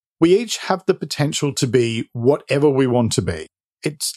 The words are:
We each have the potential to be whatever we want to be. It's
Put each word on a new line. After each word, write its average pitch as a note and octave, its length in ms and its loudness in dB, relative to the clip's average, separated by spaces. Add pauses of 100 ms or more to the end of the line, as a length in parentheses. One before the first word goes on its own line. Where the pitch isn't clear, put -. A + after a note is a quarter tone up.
(200)
We E3+ 160 6
each A3+ 220 -4
have - 280 -4
the F#3 80 2
potential D3 600 -4
to - 120 0
be A#2 460 0
whatever C#3 560 0
we C3+ 180 2
want A#2+ 260 2
to A2+ 100 0
be. E2 240 -6 (380)
It's - 320 -8